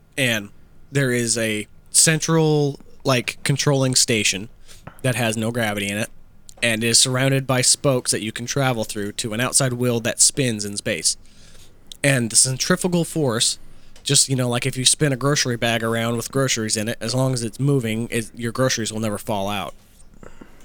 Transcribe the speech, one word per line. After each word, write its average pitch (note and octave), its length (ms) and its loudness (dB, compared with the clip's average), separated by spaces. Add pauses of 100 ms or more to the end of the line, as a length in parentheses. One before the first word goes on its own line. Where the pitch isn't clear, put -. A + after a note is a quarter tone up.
(160)
And A2+ 340 0 (420)
there C3+ 180 2
is A#2+ 280 0
a G#2+ 280 -2 (240)
central, D#3 880 4 (240)
like, C3 420 0
controlling C3+ 500 2
station G#2+ 560 2 (520)
that B2+ 120 2
has A2+ 240 0
no A2 120 0
gravity G#2 380 -2
in G2+ 80 -2
it A2 140 -4 (520)
and A#2 220 2
is A2+ 140 4
surrounded C3+ 480 2
by B2+ 160 2
spokes - 480 2
that G2+ 100 0
you G#2 100 -6
can A#2+ 140 -8
travel B2+ 400 0
through G#2 280 -6
to A2+ 200 -6
an A2 80 -2
outside B2+ 320 0
wheel A#2+ 280 0
that A2+ 200 -2
spins A#2 460 0
in G2+ 100 -8
space. F#2+ 400 -4 (880)
And C3 260 2
the - 60 0
centrifugal E3+ 680 2
force, B2+ 540 0 (460)
just, - 240 4
you C3 80 0
know, B2 140 0
like B2 160 0
if C3 100 -4
you B2+ 80 0
spin C#3+ 280 2
a B2+ 40 -2
grocery C3 400 0
bag A#2 260 0
around A2+ 360 0
with A#2 120 -6
groceries B2 460 0
in G#2+ 120 -2
it, A#2 120 -4
as A2+ 140 -2
long C3 180 2
as A#2+ 100 -4
it's A2+ 160 -6
moving, A#2+ 520 0
it, A2 240 -4
your A#2 180 -6
groceries A#2+ 400 0
will A2 80 -4
never G#2+ 180 -2
fall G2+ 300 -2
out. G2 260 -4 (920)